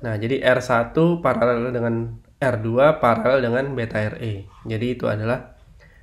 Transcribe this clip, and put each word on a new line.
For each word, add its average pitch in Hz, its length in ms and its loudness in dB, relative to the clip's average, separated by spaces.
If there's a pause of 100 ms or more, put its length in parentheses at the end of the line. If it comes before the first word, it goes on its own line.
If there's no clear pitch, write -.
Nah, 113 160 -4
jadi 123 240 -2
R 127 160 4
satu 160 640 2
paralel 120 480 0
dengan 117 480 -4 (240)
R 123 160 2
dua 123 400 2
paralel 123 400 4
dengan 127 400 0
beta 110 240 -4
R 107 160 -4
E. 104 320 -8 (160)
Jadi, 120 320 -4
itu - 80 -4
adalah 110 480 -4 (480)